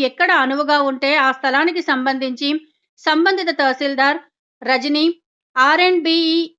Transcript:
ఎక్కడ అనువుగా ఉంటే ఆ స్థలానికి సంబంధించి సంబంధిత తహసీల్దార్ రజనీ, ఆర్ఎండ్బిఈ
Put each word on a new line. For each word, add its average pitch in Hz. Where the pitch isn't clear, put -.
ఎక్కడ 349
అనువుగా 285
ఉంటే 269
ఆ -
స్థలానికి 311
సంబంధించి 262
సంబంధిత 339
తహసీల్దార్ 277
రజనీ, 294
ఆర్ఎండ్బిఈ 330